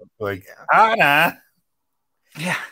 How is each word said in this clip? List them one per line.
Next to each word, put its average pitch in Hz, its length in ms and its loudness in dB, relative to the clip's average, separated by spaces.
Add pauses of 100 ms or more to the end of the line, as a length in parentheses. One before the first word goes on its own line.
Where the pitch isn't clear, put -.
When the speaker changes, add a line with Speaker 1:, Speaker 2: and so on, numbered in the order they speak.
(200)
Speaker 1:
like, 98 260 -8
Speaker 2:
Yeah. - 320 -2 (140)
Speaker 1:
Anna. 160 500 0 (960)
Speaker 2:
Yeah. 165 200 -8 (140)